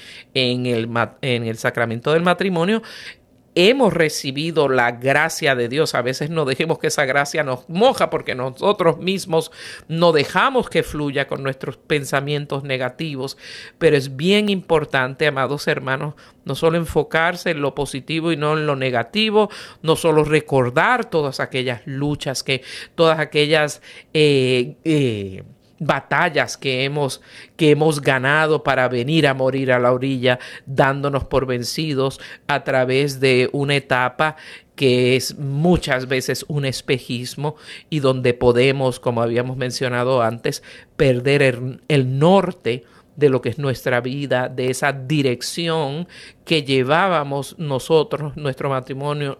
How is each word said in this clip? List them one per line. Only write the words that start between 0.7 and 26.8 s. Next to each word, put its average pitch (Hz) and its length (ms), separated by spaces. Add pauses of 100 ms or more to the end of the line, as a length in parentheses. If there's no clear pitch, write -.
ma-, 117 320
en 120 240
el 113 140
sacramento 117 540
del 165 100
matrimonio, 180 600 (760)
hemos 214 360
recibido 151 760
la 123 240
gracia 139 640
de 120 120
Dios. 143 280
A 127 60
veces 131 280
no 160 140
dejemos 147 340
que - 80
esa 151 180
gracia 143 380
nos 131 260
moja 196 400
porque - 280
nosotros 156 640
mismos 170 520 (380)
no 165 240
dejamos 226 580
que 160 140
fluya 143 420
con 139 160
nuestros 135 340
pensamientos 143 840
negativos. 135 720 (400)
Pero 151 200
es 135 200
bien 202 340
importante, 151 760
amados 135 400
hermanos, 139 480 (300)
no 139 100
solo 165 240
enfocarse 165 720
en 151 100
lo 139 140
positivo 151 560
y 165 60
no 151 200
en 151 120
lo 143 80
negativo, 202 760 (320)
no 160 140
solo 156 260
recordar 151 880
todas 147 300
aquellas 127 460
luchas, 143 580
que, 131 180 (320)
todas 160 240
aquellas... 151 640 (320)
Eh, 135 720
eh, 107 580 (400)
batallas 147 760
que 131 260